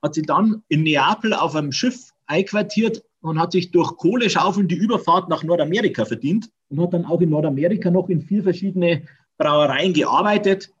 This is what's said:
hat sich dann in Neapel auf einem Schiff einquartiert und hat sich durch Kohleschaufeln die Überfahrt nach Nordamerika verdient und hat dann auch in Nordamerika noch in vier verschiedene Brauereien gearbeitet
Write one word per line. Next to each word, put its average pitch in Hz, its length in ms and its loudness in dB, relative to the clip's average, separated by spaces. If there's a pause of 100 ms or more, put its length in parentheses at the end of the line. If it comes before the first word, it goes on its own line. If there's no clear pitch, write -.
hat 147 120 -4
sich 151 120 -4
dann 208 420 0
in 156 140 0
Neapel 156 500 0
auf 156 240 -2
einem 147 160 -4
Schiff - 400 -4 (140)
einquartiert 202 760 -2 (180)
und 160 180 -4
hat - 140 -2
sich 180 180 0
durch - 260 0
Kohleschaufeln 196 720 0
die 175 80 0
Überfahrt 180 520 0
nach 160 140 -2
Nordamerika 165 600 0
verdient 139 460 -2 (180)
und 139 120 -4
hat 175 120 0
dann 170 140 -2
auch 170 140 0
in 175 100 2
Nordamerika 156 600 0
noch 180 180 2
in 170 120 0
vier 202 220 -2
verschiedene 180 600 0 (360)
Brauereien 151 540 2
gearbeitet 190 800 2 (100)